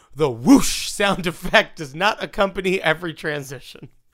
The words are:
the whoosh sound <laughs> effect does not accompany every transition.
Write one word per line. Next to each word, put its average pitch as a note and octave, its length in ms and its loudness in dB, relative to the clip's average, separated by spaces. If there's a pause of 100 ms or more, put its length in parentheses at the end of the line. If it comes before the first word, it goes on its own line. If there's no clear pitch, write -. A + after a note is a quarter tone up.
(160)
the C#3+ 160 0
whoosh D3+ 580 4
sound F#3 380 -2
<laughs> E3 60 -2
effect G3+ 440 0
does C#3+ 160 -10
not G3 300 -2
accompany F#3+ 580 -2
every D#3+ 320 -2
transition. C#3 760 -10 (240)